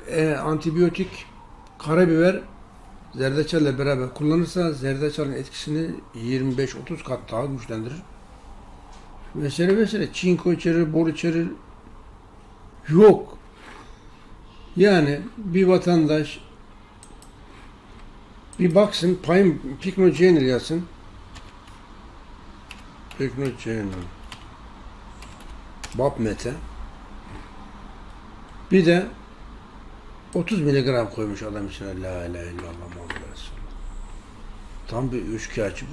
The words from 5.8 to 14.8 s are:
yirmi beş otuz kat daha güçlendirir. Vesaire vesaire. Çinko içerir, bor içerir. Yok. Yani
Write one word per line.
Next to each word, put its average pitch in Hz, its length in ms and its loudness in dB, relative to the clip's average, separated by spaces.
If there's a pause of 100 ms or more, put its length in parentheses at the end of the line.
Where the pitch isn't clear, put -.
yirmi 127 440 -2
beş 135 180 -2
otuz 156 280 -10
kat 127 160 -6 (120)
daha 120 140 -2
güçlendirir. 120 560 -8 (1300)
Vesaire 170 420 2
vesaire. 214 360 2
Çinko 175 400 2
içerir, 165 400 2
bor 160 160 2
içerir. 170 400 0 (1400)
Yok. 190 500 8 (1400)
Yani 170 440 6 (160)